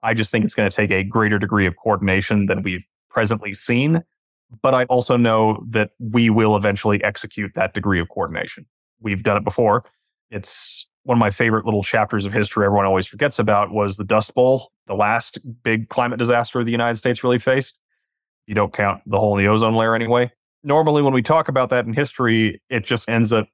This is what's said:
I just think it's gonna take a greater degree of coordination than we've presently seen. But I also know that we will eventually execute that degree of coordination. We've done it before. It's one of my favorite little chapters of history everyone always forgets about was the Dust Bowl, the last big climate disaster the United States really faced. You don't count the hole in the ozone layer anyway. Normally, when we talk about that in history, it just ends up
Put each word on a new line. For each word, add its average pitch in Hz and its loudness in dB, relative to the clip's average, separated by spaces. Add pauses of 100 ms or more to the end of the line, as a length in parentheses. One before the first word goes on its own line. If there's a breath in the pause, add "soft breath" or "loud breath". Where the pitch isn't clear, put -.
I 113 0
just 113 -2
think 110 2
it's 101 -2
gonna 104 2
take 95 0
a 95 0
greater 104 2
degree 101 2
of 87 -2
coordination 98 0
than 98 -2
we've 92 -8 (240)
presently 107 -2
seen. 143 0 (580)
But 131 2
I 127 2
also 127 0
know 110 2
that 110 -2
we 117 2
will 107 4
eventually 101 0
execute 104 -6
that 95 -2
degree 98 0
of 85 -4
coordination. - -10 (340)
We've 101 -6
done 104 2
it 104 -2
before. 117 0 (440 soft breath)
It's - -10 (140)
one 123 0
of - 4
my 107 4
favorite 110 0
little 107 -2
chapters 107 -2
of 98 -6
history 104 0
everyone 101 2
always 95 0
forgets 143 -4
about 104 0
was 101 -2
the 104 -6
Dust 107 0
Bowl, 127 2 (160)
the 101 -8
last 104 -2 (240)
big 113 -2
climate 120 -2
disaster 120 0
the 113 -4
United 120 -2
States 120 -2
really 123 2
faced. 131 -2 (680)
You 104 -8
don't 104 0
count 101 -2
the 101 -2
hole 104 2
in 98 2
the 101 4
ozone 110 2
layer 113 2
anyway. 120 0 (320)
Normally, 151 2
when 139 2
we 127 2
talk 156 0
about 131 0
that 123 0
in 113 -6
history, 113 0
it 117 -4
just - -4
ends 113 2
up 110 2